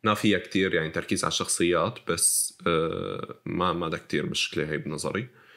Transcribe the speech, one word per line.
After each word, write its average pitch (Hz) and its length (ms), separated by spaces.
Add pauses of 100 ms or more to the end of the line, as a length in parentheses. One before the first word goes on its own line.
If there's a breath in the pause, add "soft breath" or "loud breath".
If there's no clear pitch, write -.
ما 107 100
فيها 104 260
كتير، 95 340
يعني، 80 160
تركيز 87 340
على 80 80
الشخصيات، 87 760
بس، - 500 (100)
آه، 80 680 (100)
ما، 90 280
ما 85 160
ده 82 80
كتير - 280
مشكلة - 440
هي 76 80
بنظري. 78 500 (300 loud breath)